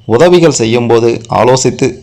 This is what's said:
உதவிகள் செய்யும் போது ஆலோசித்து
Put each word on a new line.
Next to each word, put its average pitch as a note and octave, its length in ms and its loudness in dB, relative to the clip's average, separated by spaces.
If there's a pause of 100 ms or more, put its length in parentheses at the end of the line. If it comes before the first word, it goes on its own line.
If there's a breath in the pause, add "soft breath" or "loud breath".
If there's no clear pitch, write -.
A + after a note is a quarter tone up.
உதவிகள் D#3+ 540 2
செய்யும் A#2 300 -2
போது A#2 200 2 (200)
ஆலோசித்து A#2+ 580 -2 (160)